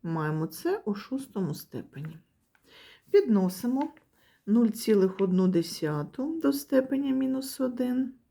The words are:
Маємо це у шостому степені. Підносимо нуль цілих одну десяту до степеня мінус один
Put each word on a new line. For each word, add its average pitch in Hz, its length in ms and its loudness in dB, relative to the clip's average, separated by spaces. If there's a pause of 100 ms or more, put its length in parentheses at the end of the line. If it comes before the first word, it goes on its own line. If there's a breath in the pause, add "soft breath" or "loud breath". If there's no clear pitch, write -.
Маємо 156 440 -2
це 349 380 -4
у 208 100 -2
шостому 202 600 -6
степені. - 640 -12 (920 loud breath)
Підносимо 247 840 2 (520 soft breath)
нуль 226 220 4
цілих 190 520 2
одну 185 280 4
десяту 170 920 -2
до 277 120 2
степеня 269 580 0
мінус 262 500 -2
один 247 540 -2 (160)